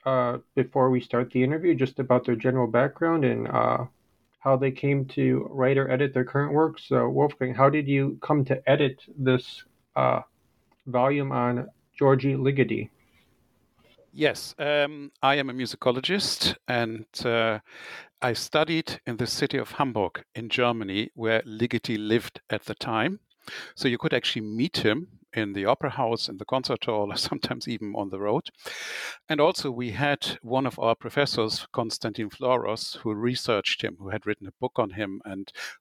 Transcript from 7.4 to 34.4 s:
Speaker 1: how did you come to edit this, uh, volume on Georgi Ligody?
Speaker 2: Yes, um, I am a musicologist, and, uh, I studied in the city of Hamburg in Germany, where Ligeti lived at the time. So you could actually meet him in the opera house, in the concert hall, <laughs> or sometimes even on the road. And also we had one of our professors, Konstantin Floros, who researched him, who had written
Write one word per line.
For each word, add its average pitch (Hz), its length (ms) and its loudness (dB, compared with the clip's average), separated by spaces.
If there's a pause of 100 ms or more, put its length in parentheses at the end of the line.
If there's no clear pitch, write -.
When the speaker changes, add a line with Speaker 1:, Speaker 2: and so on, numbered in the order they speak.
Speaker 1:
how 135 120 8
did 143 200 2
you 139 340 2
come 147 240 4
to 135 240 0
edit 139 320 4 (160)
this, 127 460 0 (320)
uh, 127 260 2 (640)
volume 135 460 2
on 123 360 0 (300)
Georgi 135 380 4
Ligody? 127 560 0 (1200)
Speaker 2:
Yes, - 460 0
um, 147 520 0 (100)
I 139 140 6
am 135 140 0
a 123 40 -6
musicologist, 131 1000 0 (120)
and, 113 400 -2 (180)
uh, 113 340 2 (640)
I 120 120 2
studied 160 720 -2
in 120 120 -6
the 120 100 -2
city 139 300 -2
of 117 140 -4
Hamburg 110 520 -2 (100)
in 113 140 -10
Germany, 113 680 0
where 113 260 0
Ligeti 113 560 -4
lived 107 420 0 (100)
at - 160 -4
the 107 100 -8
time. 123 440 -2 (560)
So - 120 -2
you 120 100 0
could - 160 -2
actually 117 320 -2
meet 110 320 -2
him 123 300 0 (240)
in 104 200 -4
the 98 140 -4
opera 131 240 2
house, 117 400 -2
in 98 80 -12
the 98 80 -12
concert 127 400 -4
hall, 104 260 -2
<laughs> - 20 -8
or - 40 -6
sometimes - 500 -6
even 110 260 -6
on 104 160 -4
the 95 100 -8
road. 107 280 0 (800)
And 151 140 2
also 160 280 2
we 120 220 -4
had 143 500 -2
one 131 240 0
of 123 140 -4
our 113 160 2
professors, 117 760 -2
Konstantin 110 560 -4
Floros, 120 720 -2
who 110 140 -2
researched 113 680 0
him, 110 160 -4
who 95 100 -14
had 104 160 -6
written 104 220 -4